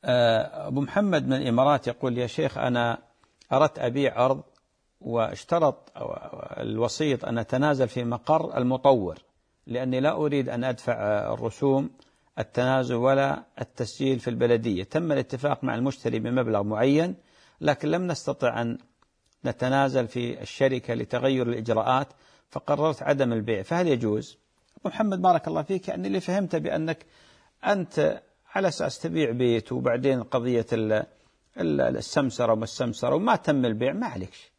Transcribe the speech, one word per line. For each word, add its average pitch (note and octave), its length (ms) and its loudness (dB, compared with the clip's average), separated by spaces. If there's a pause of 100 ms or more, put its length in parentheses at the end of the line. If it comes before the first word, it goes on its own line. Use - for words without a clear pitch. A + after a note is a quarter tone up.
آه، A#2+ 640 2
أبو C3 120 -2
محمد D#3+ 460 0
من C3 60 0
الإمارات C3 540 2
يقول: B2 320 -2
"يا B2 80 -2
شيخ، C#3+ 320 -2
أنا A#2+ 400 0 (540)
أردت C#3+ 260 4
أبيع B2 460 2
أرض، C3+ 180 -2 (580)
واشترط B2 920 0 (680)
الوسيط A#2 680 -2
أن A#2 140 -4
أتنازل C3 500 0
في B2 160 -6
مقر B2 520 0
المطور، B2+ 640 2 (480)
لأني B2+ 340 -2
لا D3 120 2
أريد C#3+ 360 0
أن A#2+ 160 -4
أدفع B2 300 -2 (400)
الرسوم C3+ 560 0 (480)
التنازل B2+ 560 0
ولا C3+ 480 2 (180)
التسجيل B2+ 580 -2
في A#2 120 -4
البلدية. A2+ 540 2
تم D#3 280 -2
الاتفاق C3+ 520 -2
مع B2+ 100 0
المشتري A#2 440 -2
بمبلغ A#2 440 0
معين، C#3 520 2 (460)
لكن D3+ 280 0
لم F3+ 180 0
نستطع B2+ 560 -2
أن A#2 160 -4 (680)
نتنازل C3 640 0
في A#2+ 340 -6
الشركة B2+ 520 0
لتغير B2 520 0
الإجراءات، A#2 640 2 (420)
فقررت D3 520 0
عدم C#3 300 2
البيع، A2 300 -2
فهل E3+ 260 0
يجوز؟" A#2 500 0 (420)
أبو - 80 -6
محمد، F#3+ 340 -2
بارك F3 260 4
الله D#3+ 140 -2
فيك، F#3 260 -4
يعني F#3 180 -6
اللي G3 140 0
فهمت F3+ 360 -2
بأنك D#3+ 500 -4 (600)
أنت E3+ 560 0 (320)
على F#3+ 140 2
أساس - 300 -4
تبيع D#3+ 320 -2
بيت، A#2+ 420 0
وبعدين B2+ 500 0
قضية A#2+ 500 -2
ال-، G#2+ 340 0 (520)
ال-، C#2 380 0
السمسرة A#2+ 560 0
وما A2 120 0
السمسرة A#2+ 500 -2
وما G#3+ 220 2
تم C#3 280 0
البيع، A#2+ 280 0
ما A3 140 -6
عليك F#2+ 280 -10
شيء. - 240 -20